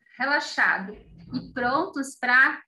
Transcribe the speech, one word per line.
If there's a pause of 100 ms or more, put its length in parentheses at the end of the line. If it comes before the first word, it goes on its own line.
(180)
relaxado (380)
e
prontos
pra